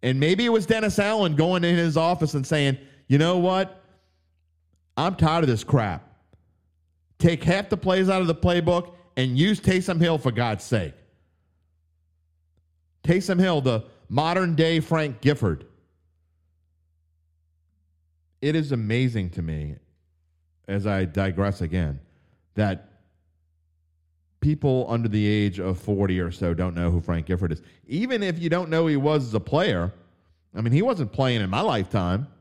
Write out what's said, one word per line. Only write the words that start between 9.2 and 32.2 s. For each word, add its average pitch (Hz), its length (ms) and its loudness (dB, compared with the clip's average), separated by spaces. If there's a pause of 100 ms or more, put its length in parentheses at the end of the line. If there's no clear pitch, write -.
use 190 220 2
Taysom 185 400 0
Hill 165 180 2
for 135 140 -2
God's 113 320 -2
sake." 90 300 -2 (2000)
Taysom 185 360 0
Hill, 180 220 2
the 120 240 0 (240)
modern 165 460 0
day 160 240 2
Frank 151 420 -4
Gifford. 113 440 0 (2750)
It 151 140 0
is 151 160 -2
amazing 113 600 0
to 90 100 -8
me, 76 340 -6 (960)
as 98 180 -2
I 98 160 0
digress 95 560 -2
again, 80 400 -4 (560)
that 101 300 -2 (1500)
people 143 480 0
under 117 220 -2
the 104 180 0
age 104 320 0
of 92 180 -4
forty 95 440 -2
or 85 100 -4
so 85 220 -2
don't 87 200 -2
know 85 160 -2
who 85 120 2
Frank 82 240 -4
Gifford 90 260 -2
is. 76 100 -6 (260)
Even 220 360 -2
if 175 160 -4
you 170 100 -2
don't 170 200 -2
know 160 140 2
who 165 40 2
he 151 80 2
was 139 320 0
as 110 60 -8
a 110 80 2
player, 107 500 0 (640)
I 98 60 -6
mean, 113 100 0
he 143 100 4
wasn't 190 300 -2
playing 127 300 0
in 95 80 -2
my 104 100 -2
lifetime. 107 680 0 (140)